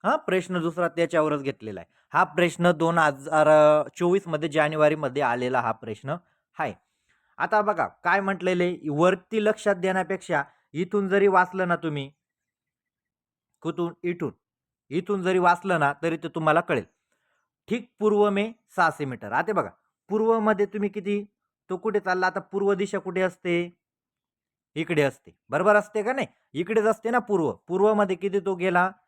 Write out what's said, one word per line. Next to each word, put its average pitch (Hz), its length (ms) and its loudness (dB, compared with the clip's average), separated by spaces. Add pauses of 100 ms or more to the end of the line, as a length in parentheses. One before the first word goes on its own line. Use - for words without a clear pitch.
हां, 262 120 2 (100)
प्रश्न 180 340 -2
दुसरा 165 300 -2
त्याच्यावरच 156 520 0
घेतलेला 110 380 -8
आहे. - 80 -20 (240)
हा 165 100 2 (100)
प्रश्न 175 420 2
दोन 165 240 0
हजार 151 500 2 (480)
चोवीस 180 320 0
मध्ये, 156 200 -4
जानेवारीमध्ये 151 760 0
आलेला 123 360 0
हा 113 140 -2
प्रश्न 127 420 -10 (400)
आहे. 135 160 -6 (680)
आता 214 240 0
बघा 185 240 0 (180)
काय 185 160 2
म्हटलेलं 185 440 -2
आहे, 175 280 -4
वरती 185 520 0
लक्षात 208 340 0
देण्यापेक्षा 185 640 -2 (320)
इथून 190 340 -2
जरी 196 200 4
वाचलं 185 400 2
ना 170 100 0
तुम्ही, 147 320 -8 (1600)
कुठून? 170 360 -6
इथून. 175 280 -4 (600)
इथून 185 320 -4
जरी 185 160 0
वाचलं 175 420 2
ना, 143 120 2 (100)
तरी 165 140 -2
ते 156 120 -10
तुम्हाला 156 320 2
कळेल. 139 240 -2 (840)
ठीक 226 300 -6
पूर्व 208 320 2
मे 208 220 -2 (240)
सहाशे 160 280 0
मीटर. 113 280 -8
आता 170 200 0
बघा, 147 180 -2 (380)
पूर्वमध्ये 214 580 0
तुम्ही 202 220 -6
किती, 202 360 -4 (460)
तो 185 60 -4
कुठे 208 240 -4
चालला? 185 260 -2
आता 185 140 -2
पूर्व 196 340 -2
दिशा 196 240 -4
कुठे 185 220 -6
असते? 175 560 -2 (1000)
इकडे 156 280 0
असते. - 280 -4 (180)
बरोबर 185 280 2
असते 208 260 -2
का 226 100 -2
नाही? 262 140 -4 (260)
इकडेच 208 320 0
असते 226 260 0
ना 240 80 0
पूर्व. 180 340 0
पूर्वमध्ये 196 640 0
किती 190 240 -4
तो 185 140 -4
गेला? 180 360 0 (180)